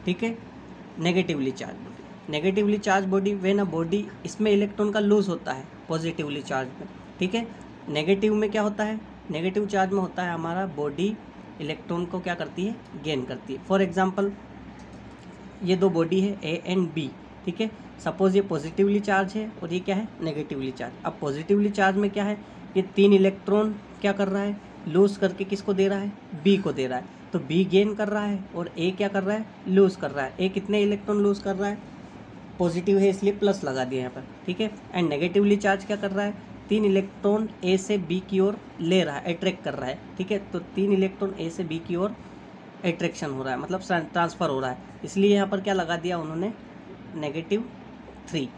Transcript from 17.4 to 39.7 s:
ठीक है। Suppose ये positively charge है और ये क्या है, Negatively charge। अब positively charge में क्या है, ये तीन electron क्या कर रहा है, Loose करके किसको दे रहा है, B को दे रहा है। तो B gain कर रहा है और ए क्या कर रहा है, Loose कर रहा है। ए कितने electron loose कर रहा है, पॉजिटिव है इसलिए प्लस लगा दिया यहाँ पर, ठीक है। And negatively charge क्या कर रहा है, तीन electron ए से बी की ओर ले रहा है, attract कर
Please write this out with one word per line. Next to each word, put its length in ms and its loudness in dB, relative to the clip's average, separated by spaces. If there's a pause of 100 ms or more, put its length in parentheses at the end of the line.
ठीक 140 -6
है। 100 0 (340)
Suppose 320 4
ये 80 6
positively 560 2
charge 340 2
है 160 -4 (120)
और 100 -4
ये 80 0
क्या 160 0
है, 120 -2 (140)
Negatively 500 -4
charge। 320 -10
अब 160 -4
positively 500 2
charge 260 4
में 140 2
क्या 140 -2
है, 140 -2 (380)
ये 60 4 (120)
तीन 180 10
electron 640 4 (260)
क्या 120 2
कर 160 2
रहा 140 -2
है, 140 -2 (320)
Loose 280 6
करके 280 0
किसको 300 -2
दे 140 4
रहा 100 0
है, 140 -4 (320)
B 140 8
को 140 0
दे 140 0
रहा 120 -2
है। 200 -12 (140)
तो 80 0
B 260 2
gain 280 4
कर 140 0
रहा 160 -2
है 200 -4 (120)
और 220 -6
ए 140 2
क्या 160 -2
कर 140 0
रहा 140 0
है, 100 -6 (220)
Loose 280 6
कर 140 -4
रहा 140 -4
है। 160 -8
ए 100 2
कितने 320 0
electron 360 0
loose 200 4
कर 180 -2
रहा 120 0
है, 100 -4 (800)
पॉजिटिव 400 4
है 100 6
इसलिए 240 2
प्लस 320 2
लगा 200 0
दिया 160 -2
यहाँ 120 -4
पर, 120 -12 (220)
ठीक 140 -4
है। 100 0
And 400 -2
negatively 460 4
charge 280 0
क्या 120 -2
कर 140 -2
रहा 160 0
है, 80 -4 (340)
तीन 160 4
electron 640 2 (160)
ए 140 4
से 220 0
बी 180 -2 (120)
की 100 2
ओर 180 2 (220)
ले 240 4
रहा 120 -4
है, 180 -2
attract 300 -2
कर 100 -4